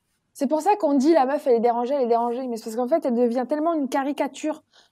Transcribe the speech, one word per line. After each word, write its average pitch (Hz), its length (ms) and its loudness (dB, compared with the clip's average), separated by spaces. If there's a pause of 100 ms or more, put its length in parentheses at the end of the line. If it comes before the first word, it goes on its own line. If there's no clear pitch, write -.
(320)
c'est - 140 -4
pour 302 160 -2
ça 403 140 2
qu'on 311 180 0
dit 285 180 4
la 285 140 4
meuf, 285 200 -2
elle 247 100 6
est 226 40 0
dérangée, 240 340 0
elle 277 100 0
est 233 40 0
dérangée. 240 400 0
Mais 233 80 -6
c'est 220 80 -14
parce 220 120 -10
qu'en 240 120 -2
fait, 311 160 0
elle 262 100 0
devient 240 320 0
tellement 302 280 -2
une 285 160 -2
caricature 285 720 -4 (300)